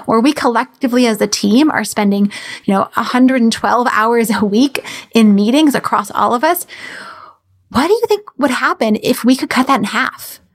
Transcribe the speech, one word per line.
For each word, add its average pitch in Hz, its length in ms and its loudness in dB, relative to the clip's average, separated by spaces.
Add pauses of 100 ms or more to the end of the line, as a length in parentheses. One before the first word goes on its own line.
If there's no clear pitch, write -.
or 226 120 2
we 285 120 2
collectively 247 720 -2
as 214 140 0
a 208 80 0
team 233 420 2
are 214 140 -2
spending, 202 480 0 (320)
you 202 100 0
know, 196 220 0
a 226 80 -2
hundred 254 360 2
and 226 120 2
twelve 226 400 0
hours 226 360 0
a 208 160 -2
week 226 400 0 (300)
in 214 220 6
meetings 247 400 2
across - 340 -4
all 214 240 -2
of 247 80 -4
us. 359 240 0 (1040)
What 262 180 0
do 370 60 2
you 466 160 0
think 415 140 0 (160)
would 262 120 0
happen 254 500 0
if - 240 -2
we 254 120 4
could - 140 -4
cut 254 180 0
that 269 100 2
in 214 60 -4
half? - 560 -6 (140)